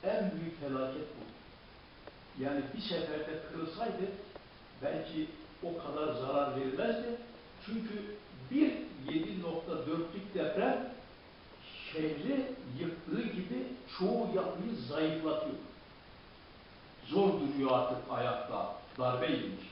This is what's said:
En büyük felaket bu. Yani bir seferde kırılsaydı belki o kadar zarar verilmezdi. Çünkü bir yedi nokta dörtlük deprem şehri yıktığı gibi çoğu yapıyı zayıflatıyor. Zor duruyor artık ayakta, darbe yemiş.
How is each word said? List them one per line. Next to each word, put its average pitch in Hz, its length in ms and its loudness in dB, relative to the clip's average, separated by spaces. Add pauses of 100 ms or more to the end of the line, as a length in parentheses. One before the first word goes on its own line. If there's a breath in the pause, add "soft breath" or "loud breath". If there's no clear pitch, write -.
En 190 280 4
büyük 165 280 -4
felaket 135 480 -2 (120)
bu. - 40 -10 (1200)
Yani 143 180 2 (140)
bir 220 60 -4
seferde 156 580 -2 (120)
kırılsaydı 180 540 -2 (760)
belki 156 460 0 (360)
o 170 140 0
kadar 147 360 0
zarar 135 420 4
verilmezdi. 220 540 2 (560)
Çünkü 208 500 -2 (360)
bir 302 220 8 (400)
yedi 180 280 2
nokta 156 360 0
dörtlük 165 580 -2
deprem 185 580 2 (1000)
şehri 156 580 2 (280)
yıktığı 170 420 0
gibi 247 460 0 (300)
çoğu 220 380 4
yapıyı 185 400 0 (140)
zayıflatıyor. 156 680 2 (1500)
Zor 190 280 8
duruyor 135 380 4
artık 123 400 4
ayakta, - 640 0 (220)
darbe 127 280 4
yemiş. - 460 0